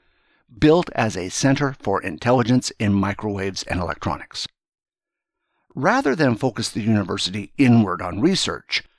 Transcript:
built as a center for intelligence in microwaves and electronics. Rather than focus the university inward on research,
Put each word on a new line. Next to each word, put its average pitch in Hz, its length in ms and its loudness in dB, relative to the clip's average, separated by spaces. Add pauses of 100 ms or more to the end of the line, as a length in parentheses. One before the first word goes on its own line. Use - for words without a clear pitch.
(580)
built 160 360 4
as 110 200 -2
a 92 140 -6
center 139 500 0
for 98 220 -2
intelligence 120 800 0
in 101 160 2
microwaves 98 680 -4
and 90 160 -4
electronics. - 680 -8 (1300)
Rather 196 420 0
than 131 200 4
focus 120 340 -2
the - 100 -6
university 101 800 -2
inward 117 420 4
on 92 220 -6
research, - 600 -2 (160)